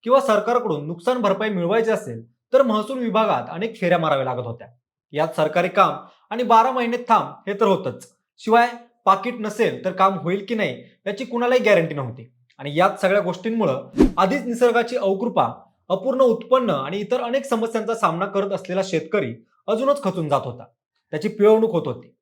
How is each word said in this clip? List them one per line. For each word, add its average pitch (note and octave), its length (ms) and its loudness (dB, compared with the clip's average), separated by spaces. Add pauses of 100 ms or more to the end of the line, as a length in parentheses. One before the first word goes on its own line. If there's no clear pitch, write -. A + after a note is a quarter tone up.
किंवा B3+ 160 4
सरकारकडून G#3+ 640 0
नुकसान A#3 340 -2
भरपाई G3+ 280 0
मिळवायची G#3 420 0
असेल, A#2 300 -6 (320)
तर C4+ 80 6
महसूल A3 380 0
विभागात G#3 500 0
अनेक A3 260 -6
फेऱ्या F3 220 2
माराव्या C#3+ 280 0
लागत B2 200 -6
होत्या. A2+ 220 -12 (460)
यात D#3 220 -2
सरकारी F3 340 0
काम F3 260 2 (360)
आणि A#3+ 140 -4
बारा A3+ 260 6
महिने A#3+ 260 -2 (120)
थांब G3 400 0
हे G3 100 -6
तर A3+ 60 4
होतच, F3 420 -2 (340)
शिवाय A#3 260 4 (380)
पाकिट G3 340 2
नसेल G#3 460 -2
तर F#3 80 -2
काम F#3+ 260 2
होईल F#3 280 -4
की A#3+ 80 -4
नाही D#3+ 280 -4 (240)
याची G#3 180 -6
कुणालाही B3 360 0
गॅरंटी E3+ 340 4
नव्हती. B2+ 360 -10 (280)
आणि C#3+ 180 -6
यात G3 240 2
सगळ्या G3+ 200 2
गोष्टींमुळं F3+ 680 -2 (280)
आधीच G#3 280 2
निसर्गाची A#3+ 520 0
अवकृपा, G3 540 0 (380)
अपूर्ण B3 320 0
उत्पन्न A#3+ 480 2
आणि D3 300 -4
इतर A#3+ 220 -2
अनेक B3+ 240 -4
समस्यांचा A3+ 500 -2
सामना F3+ 320 0
करत G3 260 -2
असलेला F#3 320 -4
शेतकरी D3+ 480 -4 (340)
अजूनच C4+ 360 0
खचून F3+ 260 -4
जात C#3 140 2
होता, A#2+ 220 -12 (480)
त्याची D#3 160 -4
पिळवणूक A3 420 4
होत E3 160 -2
होती. A2 340 -10